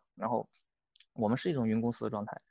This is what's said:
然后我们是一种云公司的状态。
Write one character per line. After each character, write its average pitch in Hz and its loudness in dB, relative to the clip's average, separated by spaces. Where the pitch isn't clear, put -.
然 107 -4
后 117 0
我 107 2
们 123 4
是 - 0
一 170 2
种 127 2
云 110 2
公 117 0
司 - -6
的 110 -2
状 107 -2
态。 - -10